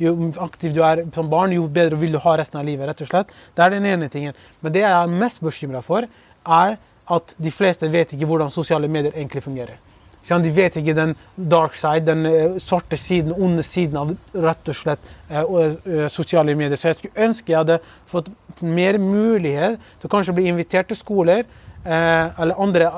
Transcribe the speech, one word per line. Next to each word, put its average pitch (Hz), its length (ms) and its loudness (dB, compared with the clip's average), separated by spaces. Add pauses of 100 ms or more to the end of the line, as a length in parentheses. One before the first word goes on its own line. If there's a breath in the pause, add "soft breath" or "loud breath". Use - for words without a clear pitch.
Jo 165 300 0 (100)
aktiv 165 320 -6
du 160 80 2
er 160 220 2 (100)
som 160 160 -4
barn, 180 240 2
jo 170 160 0
bedre 160 280 2
vil 165 120 0
du 151 80 0
ha 165 160 4
resten 156 240 -4
av 143 80 -6
livet, 139 220 -6
rett 156 160 -10
og - 20 -18
slett. 190 240 0 (240 loud breath)
Det 170 80 4
er 185 80 6
den 202 160 -2
ene 170 240 -2
tingen. 143 240 -8 (240 soft breath)
Men 156 160 -4
det 196 80 4
jeg 208 80 4
er 175 300 2
mest 233 180 -4
bekymret 135 480 -8
for, 226 220 -2 (360 soft breath)
er 175 300 4 (340 soft breath)
at 170 300 -2
de 156 160 -4
fleste 180 320 0
vet 160 260 0
ikke 147 140 -4
hvordan 156 240 0
sosiale 151 400 -2
medier 151 240 -2
egentlig 143 320 -8
fungerer. 123 320 -12 (400 soft breath)
Ikke - 140 -4
sant? 175 100 2
De 160 80 0
vet 175 240 2
ikke 156 220 0
den 160 180 0 (220 soft breath)
dark 165 420 2
side, 160 260 0
den, 160 220 0
eh, 160 320 2
svarte 170 400 -4
siden, 165 320 -2
onde 175 320 0
siden 160 340 -2
av 147 140 -4 (240)
rett 165 320 0
og 147 80 -6
slett, 147 240 -4 (300 loud breath)
eh, 151 120 -4
og, 165 460 0
eh, 156 240 0
sosiale 156 420 0
medier. 143 220 -2
Så 165 160 0
jeg 156 80 -2
skulle 214 300 -2
ønske 226 180 -4
jeg 160 160 2
hadde 165 160 2 (260 loud breath)
fått 175 220 -6 (340)
mer 180 380 0
mulighet 196 800 0 (220 loud breath)
til - 80 -10
å - 20 -2
kanskje 185 240 0
bli 180 160 2
invitert 175 400 -2
til 214 80 -8
skoler, 196 460 2 (400 loud breath)
eh, 165 440 2 (100)
eller 165 200 0
andre 175 380 2